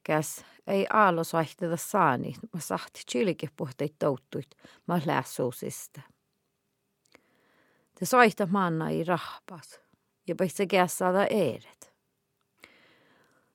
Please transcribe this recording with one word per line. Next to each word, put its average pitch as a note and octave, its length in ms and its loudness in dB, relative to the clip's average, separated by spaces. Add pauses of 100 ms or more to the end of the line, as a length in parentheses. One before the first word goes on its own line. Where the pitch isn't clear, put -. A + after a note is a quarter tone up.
käs - 420 -2 (220)
ei G3 260 0
aalo F3+ 300 6
saihteta E3 540 -2
saani, D3+ 560 2 (200)
ma E3+ 60 -6
sahti - 420 -8 (100)
chilike A3+ 460 -2
puhteit C3 420 -6
touttuit, - 560 -4 (320)
ma E3+ 180 0
lää C#3 200 0
suusista. - 760 -8 (2000)
Te F#3 60 -4
saihta A3+ 460 6
manna E3 380 0
ei D#3+ 140 -2
rahpas, - 760 -6 (480)
ja E3+ 80 -2
peit F3+ 200 -2
se G3+ 100 0
käs F3+ 320 2
saada F#3 280 2
eeret. - 680 -4 (1600)